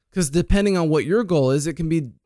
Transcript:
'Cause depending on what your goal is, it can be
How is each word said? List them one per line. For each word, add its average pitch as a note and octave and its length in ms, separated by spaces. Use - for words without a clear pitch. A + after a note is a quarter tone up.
'Cause F3 200
depending G3 440
on E3 140
what D3+ 160
your G#3 180
goal D#3 280
is, C#3+ 140
it D#3+ 120
can E3 100
be D#3 240